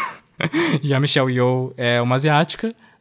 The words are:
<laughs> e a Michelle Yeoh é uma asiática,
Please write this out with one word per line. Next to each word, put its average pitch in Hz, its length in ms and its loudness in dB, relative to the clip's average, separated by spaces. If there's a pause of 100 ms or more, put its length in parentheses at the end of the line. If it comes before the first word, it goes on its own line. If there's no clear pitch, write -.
(380)
<laughs> 294 440 -2
e 143 120 0
a 131 60 2
Michelle 139 320 0
Yeoh 127 440 0
é 120 240 0
uma 123 160 0
asiática, 156 580 0 (260)